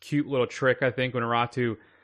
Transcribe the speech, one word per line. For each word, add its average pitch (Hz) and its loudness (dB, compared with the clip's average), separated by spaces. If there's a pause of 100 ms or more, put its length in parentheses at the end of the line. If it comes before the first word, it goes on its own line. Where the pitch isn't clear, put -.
cute 147 -2
little 127 0
trick, 131 0
I 127 2
think, 127 -4
when 123 -2
Aratu 117 0 (260)